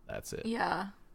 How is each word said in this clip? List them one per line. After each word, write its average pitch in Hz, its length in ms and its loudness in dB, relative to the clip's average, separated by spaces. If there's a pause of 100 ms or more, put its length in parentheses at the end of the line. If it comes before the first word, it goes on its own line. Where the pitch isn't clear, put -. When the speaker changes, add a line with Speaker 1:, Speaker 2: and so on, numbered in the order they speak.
Speaker 1:
That's - 260 -6
it. - 120 -4
Speaker 2:
Yeah. 202 420 2 (280)